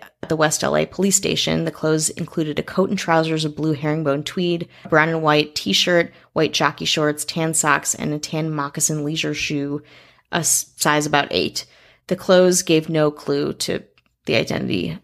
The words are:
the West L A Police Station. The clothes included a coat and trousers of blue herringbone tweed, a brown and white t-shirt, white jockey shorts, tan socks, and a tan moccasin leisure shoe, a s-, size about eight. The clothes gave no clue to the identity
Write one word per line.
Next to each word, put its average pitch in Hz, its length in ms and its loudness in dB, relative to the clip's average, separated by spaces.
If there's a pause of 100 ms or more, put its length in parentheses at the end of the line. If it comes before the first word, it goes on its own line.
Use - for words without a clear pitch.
(280)
the 160 80 0
West 156 280 2
L - 140 0
A 156 80 0
Police 190 280 0
Station. 160 520 0
The 160 40 -4
clothes 156 380 0
included 156 500 -4
a 156 40 -2
coat - 260 0
and 190 100 -2
trousers 160 460 0
of 151 100 -4
blue 156 200 0
herringbone 151 480 -2
tweed, 170 440 -2 (160)
a - 60 -16
brown 156 220 4
and 160 120 -2
white 151 320 2
t-shirt, 175 560 2 (220)
white 156 220 0
jockey 151 320 0
shorts, 151 360 0
tan 160 300 -2
socks, 151 420 0
and 151 200 -4
a 151 40 -4
tan 156 320 -4
moccasin 151 540 -2
leisure 151 300 -4
shoe, 143 480 -4 (500)
a - 40 0
s-, - 400 -2
size 151 280 2
about 151 260 0
eight. - 360 -2 (400)
The 185 100 -2
clothes 180 460 4
gave 160 260 2
no 151 220 2
clue 147 420 -4
to - 300 -6 (420)
the - 120 0
identity - 680 -2